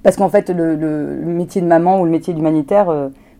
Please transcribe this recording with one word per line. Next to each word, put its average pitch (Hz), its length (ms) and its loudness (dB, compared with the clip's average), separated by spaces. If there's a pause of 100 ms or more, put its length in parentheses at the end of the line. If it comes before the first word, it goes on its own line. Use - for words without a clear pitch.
Parce 185 140 2
qu'en 196 100 2
fait, 202 220 2
le, 165 260 0
le, 151 460 -4
le 165 100 -4
métier 175 300 -4
de 175 60 0
maman 175 340 2
ou - 20 2
le 165 80 0
métier 165 220 -2
d'humanitaire, 160 560 0
euh, 147 180 -2 (320)